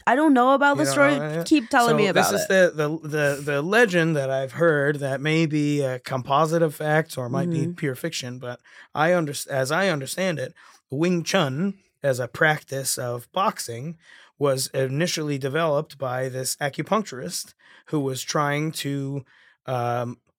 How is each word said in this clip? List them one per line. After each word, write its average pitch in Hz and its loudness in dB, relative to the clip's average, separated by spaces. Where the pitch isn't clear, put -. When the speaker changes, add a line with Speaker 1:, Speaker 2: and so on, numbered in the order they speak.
Speaker 1:
I 226 4
don't 302 6
know 254 6
about 285 4
Speaker 2:
You - 0
Speaker 1:
the 302 2
Speaker 2:
don't 277 2
Speaker 1:
story. 285 4
Speaker 2:
know - -4
that 156 -4
yet? - -4
Speaker 1:
Keep 294 2
telling 240 4
Speaker 2:
So 226 4
Speaker 1:
me - 4
about 165 2
Speaker 2:
this - -2
is - -4
Speaker 1:
it. 180 4
Speaker 2:
the, 151 0
the, 151 -12
the, 143 0
the 143 0
legend 175 4
that 135 0
I've 135 -2
heard 147 2
that 135 -2
may 156 2
be 147 0
a 127 -2
composite 143 0
of 151 0
facts 156 0
or 123 -6
might 135 -2
be 160 -2
Speaker 1:
Mm-hmm. 175 -4
Speaker 2:
pure 139 -4
fiction, 127 -8
but 123 -12
I 160 2
under-, 147 -2
as 135 0
I 190 2
understand 156 -2
it, 127 -8
Wing 170 0
Chun 175 0
as 131 0
a 120 -4
practice 147 -2
of 120 -8
boxing 165 -4
was 135 0
initially 143 -2
developed 147 -2
by 131 -4
this 127 -6
acupuncturist 147 -4
who 156 -4
was 135 -4
trying 147 -2
to, 139 -6
um, 120 -4